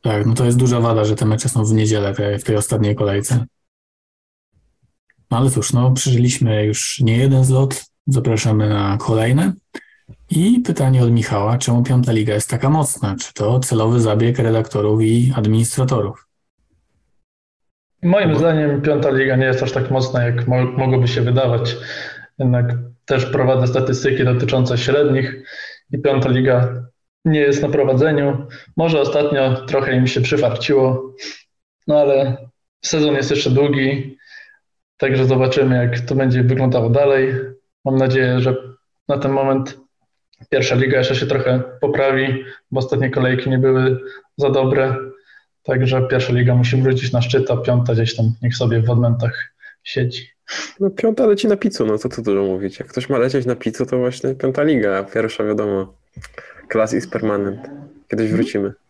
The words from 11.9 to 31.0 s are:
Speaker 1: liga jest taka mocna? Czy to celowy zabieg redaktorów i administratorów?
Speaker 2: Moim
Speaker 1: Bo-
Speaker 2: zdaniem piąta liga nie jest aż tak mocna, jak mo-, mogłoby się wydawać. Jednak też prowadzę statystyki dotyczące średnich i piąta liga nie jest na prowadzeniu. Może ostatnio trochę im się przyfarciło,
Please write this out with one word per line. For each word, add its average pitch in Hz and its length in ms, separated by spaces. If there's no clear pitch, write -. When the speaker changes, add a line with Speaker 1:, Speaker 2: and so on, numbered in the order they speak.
Speaker 1:
liga 107 220
jest 107 160
taka 135 200
mocna? 139 500
Czy - 140
to 117 260
celowy 117 400
zabieg 113 380
redaktorów 110 640
i 120 340
administratorów? 113 880
Speaker 2:
Moim 180 300
Speaker 1:
Bo- 143 60
Speaker 2:
zdaniem 151 440
piąta 147 280
liga 131 260
nie 131 100
jest 131 160
aż 131 100
tak 127 180
mocna, 127 340
jak 120 240
mo-, 127 240
mogłoby 127 360
się - 140
wydawać. 120 540
Jednak 123 280
też 131 220
prowadzę 127 400
statystyki 131 580
dotyczące 123 540
średnich 135 640
i 127 60
piąta 131 300
liga 123 400
nie 156 160
jest 143 220
na 147 60
prowadzeniu. 143 760
Może 160 240
ostatnio 139 540
trochę 135 300
im 127 100
się 127 140
przyfarciło, 131 920